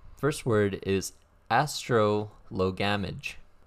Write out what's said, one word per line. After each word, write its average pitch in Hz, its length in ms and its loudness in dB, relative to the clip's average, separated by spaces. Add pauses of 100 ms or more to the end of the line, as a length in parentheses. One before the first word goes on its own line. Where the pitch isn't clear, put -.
(180)
First 147 260 -2
word 104 380 2
is 95 320 -2 (360)
astrologamage. 104 1800 0 (320)